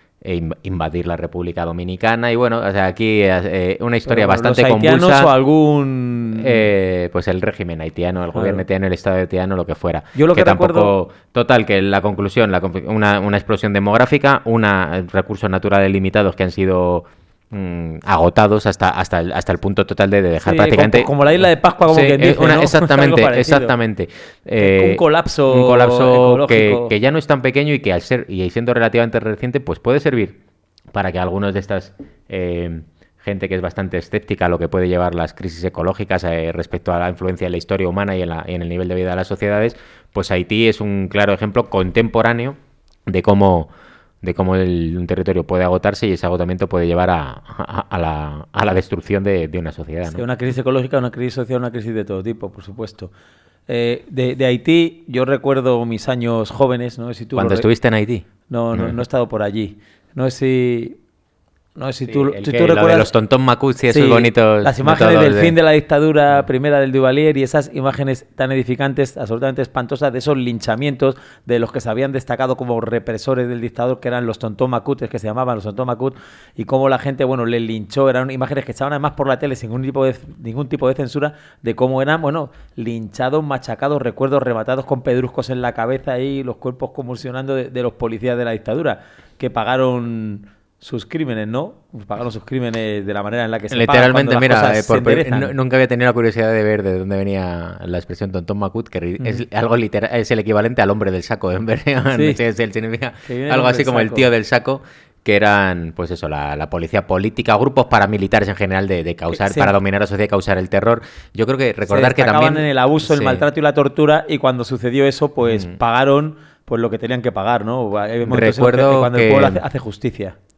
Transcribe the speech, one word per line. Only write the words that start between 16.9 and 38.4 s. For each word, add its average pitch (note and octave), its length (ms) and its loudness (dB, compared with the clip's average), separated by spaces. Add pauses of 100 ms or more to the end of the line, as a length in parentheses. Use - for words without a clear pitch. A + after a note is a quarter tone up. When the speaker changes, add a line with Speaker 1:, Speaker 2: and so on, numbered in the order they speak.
Speaker 1:
mm, F2 520 -8
agotados G2+ 600 4
hasta, G2 220 0
hasta F#2 320 -2
el, E2+ 120 -4
hasta - 200 -4
el F2+ 60 -2
punto G2 280 -2
total G2 240 0
de, G2+ 120 4
de F2+ 80 2
dejar E2 240 0
Speaker 2:
Sí, - 20 2
Speaker 1:
prácticamente G#2+ 420 6
Speaker 2:
como, B2 80 4 (120)
como C#3+ 60 6
la D3+ 100 6
isla F#3 140 4
de E3 100 6
Pascua, F3 280 4
como D#3+ 140 6
Speaker 1:
Sí, C#3 60 6
Speaker 2:
quien C#3 160 4
Speaker 1:
eh, - 60 6
Speaker 2:
dice, C#3+ 140 4
Speaker 1:
una, D#3 140 6
Speaker 2:
¿no? D#3+ 60 4
<laughs> - 0 -
Speaker 1:
exactamente, D3+ 420 4
Speaker 2:
Algo C#3 120 4 (140)
parecido. B2 260 4
Speaker 1:
exactamente. A#2 520 0 (360)
Speaker 2:
Eh, G2 400 4
un F#2 80 4
Speaker 1:
Eh, G2 40 0
Speaker 2:
colapso D3+ 580 2
Speaker 1:
un B2+ 120 6
colapso B2 840 6
que, A2 200 6
Speaker 2:
ecológico. A#2 200 0
Speaker 1:
que G#2+ 120 2
ya B2+ 100 2
no D#3 80 0
es D3+ 80 -4
tan C#3 160 0
pequeño C#3+ 320 0
y C3 60 -2
que G#2 120 -2
al F2+ 80 0
ser, - 280 -2
y F#2 220 -4
siendo A#2+ 240 -2
relativamente A#2 460 2
reciente, A2+ 400 -4
pues C3+ 180 -6
puede C3 220 0
servir B2 400 -2 (520)
para F#2+ 200 -4
que F2 60 -4
algunos F#2+ 360 -2
de G2 60 -2
estas, F#2+ 340 -8 (340)
eh, F2 520 -6 (380)
gente G2 300 -6
que F#2 60 -4
es F#2 60 -2
bastante F#2 380 -6
escéptica G2 480 -4
a - 20 2
lo F2 100 0
que E2 100 -4
puede F2+ 200 0
llevar F2 260 0
las E2 180 -4
crisis E2 300 -12
ecológicas, F#2 640 -4
eh, E2 280 -2
respecto F2 400 -6
a F2 60 -2
la F2 100 -2
influencia F2+ 380 -6
de F2 40 -4
la F2+ 60 -4
historia F#2 320 -4
humana G2 280 -4
y F#2 60 -4
en F2 80 -4
la, E2 180 -8